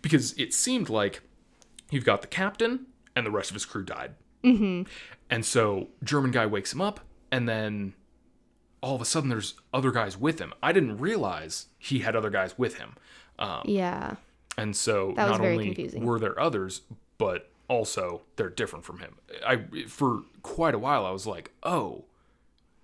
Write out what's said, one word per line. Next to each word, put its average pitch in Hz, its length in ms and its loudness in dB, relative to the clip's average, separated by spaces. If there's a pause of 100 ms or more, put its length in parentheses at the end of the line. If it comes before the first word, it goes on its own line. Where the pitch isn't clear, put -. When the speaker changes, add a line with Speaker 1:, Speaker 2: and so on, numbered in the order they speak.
Speaker 1:
because 139 320 4
it - 200 -4
seemed 247 360 0
like 104 320 2 (680)
you've 135 140 0
got 101 160 6
the - 60 -14
captain, 226 600 0 (280)
and 120 100 4
the 104 60 0
rest 101 200 0
of - 20 -10
his 104 120 -6
crew 98 180 -8
died. - 320 -10 (280)
Speaker 2:
Mm-hmm. 202 460 6 (400)
Speaker 1:
And 113 160 0
so 104 440 4 (140)
German 135 280 2
guy 120 140 4
wakes 104 280 -2
him 143 80 -4
up, 202 180 -2 (320)
and 120 160 2
then 107 460 -2 (880)
all 131 140 -2
of 117 60 -4
a 113 40 -6
sudden 139 240 0
there's 107 260 -2 (180)
other 131 180 4
guys 104 260 0
with 156 220 2
him. 82 220 -8
I 151 100 4
didn't 131 260 4
realize 160 680 -2 (140)
he 131 200 0
had 113 160 0
other 107 140 2
guys 95 300 0
with - 180 0
him. - 160 -14 (460)
Um, - 260 -4
Speaker 2:
Yeah. 185 500 -2 (420)
Speaker 1:
and 107 180 -4
so 98 400 0
Speaker 2:
That 214 140 2
was - 100 2
Speaker 1:
not - 20 2
Speaker 2:
very 180 120 4
Speaker 1:
only - 140 0
Speaker 2:
confusing. 123 380 -6
Speaker 1:
were 117 140 2
there 107 200 -2
others, 101 420 -2 (360)
but 92 320 0 (180)
also 101 540 -2 (140)
they're 95 160 -2
different 92 340 -6
from - 140 -14
him. - 160 -14 (300)
I, 120 180 2 (240)
for 117 340 0 (220)
quite 160 320 2
a 104 40 0
while, 123 280 2
I 92 40 -2
was 98 140 -6
like, 90 260 -8 (120)
"Oh, 131 420 -2 (800)